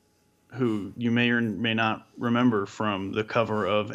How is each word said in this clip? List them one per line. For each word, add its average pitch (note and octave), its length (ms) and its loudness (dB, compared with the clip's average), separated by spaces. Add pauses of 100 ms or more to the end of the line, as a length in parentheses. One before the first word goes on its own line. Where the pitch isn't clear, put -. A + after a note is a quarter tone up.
(500)
who G#2+ 480 -2
you A#2+ 140 -2
may A#2+ 180 4
or A#2+ 120 2
may A2+ 320 -2
not A2 340 -2 (100)
remember A#2+ 480 2
from G2 460 -2
the G#2+ 120 -2
cover G#2+ 420 0
of G#2+ 300 0